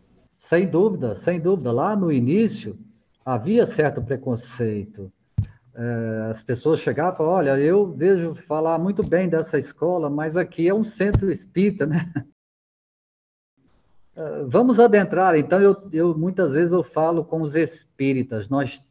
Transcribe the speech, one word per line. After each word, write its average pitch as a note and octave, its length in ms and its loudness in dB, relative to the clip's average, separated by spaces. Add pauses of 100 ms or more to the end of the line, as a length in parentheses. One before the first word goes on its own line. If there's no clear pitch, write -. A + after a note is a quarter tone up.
(360)
Sem F3+ 320 0
dúvida, D3+ 480 0
sem F3 240 -4
dúvida. D#3+ 320 -2
Lá D#3+ 240 0
no F3+ 160 0
início, C#3 640 0 (480)
havia C#3+ 400 0
certo D3 360 -2
preconceito. A2 1080 -6 (640)
É, A2+ 580 -6
as A2 120 -12
pessoas D3 380 0
chegavam D3+ 320 -2
e F3+ 40 -10
falavam, E3 200 0
"Olha, C#3 200 0
eu F3 360 2
vejo E3 400 0
falar D#3+ 440 -4
muito F#3+ 300 -2
bem F3 220 0
dessa D#3+ 280 -2
escola, D#3+ 520 -4
mas D3+ 260 -4
aqui E3+ 320 -2
é F#3+ 60 4
um A3 100 0
centro G3+ 480 0
espírita, G3 540 -2
né?" D#3 260 -2 (2000)
Eh, D3+ 300 -8
vamos A3 320 4
adentrar, F#3+ 560 6
então, D#3+ 240 2
eu, G3 320 4
eu, E3 240 0
muitas F3+ 340 0
vezes E3 220 2
eu F3+ 100 2
falo D#3+ 400 0
com E3 180 -4
os D3 140 -4
espíritas, C3+ 960 -2
nós C3+ 400 -4